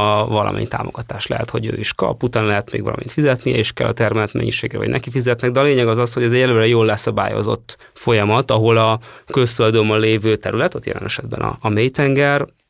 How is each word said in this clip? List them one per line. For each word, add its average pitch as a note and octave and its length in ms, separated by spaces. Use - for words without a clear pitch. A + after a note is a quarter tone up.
valamennyi G#2 400
támogatást - 600
lehet, - 220
hogy A2+ 160
ő A2+ 120
is G#2+ 140
kap, - 300
utána A#2 240
lehet G2+ 260
még G#2+ 100
valamit G#2+ 300
fizetnie, C3 440
és A#2 160
kell A#2+ 160
a A2+ 40
termelt G#2+ 400
mennyiségre, A2+ 460
vagy G#2+ 100
neki B2 220
fizetnek, B2 400
de B2+ 100
a - 20
lényeg C3 260
az A2 100
az, A#2+ 140
hogy B2+ 100
ez A#2 100
egy B2 80
előre A#2 260
jól A#2 180
leszabályozott G#2+ 920
folyamat, A2 560
ahol A2+ 260
a A2 220
köztulajdonban A2 760
lévő A2 360
terület, - 380
ott - 100
jelen - 200
esetben - 360
a, - 200
a A2+ 80
mélytenger, C#3 800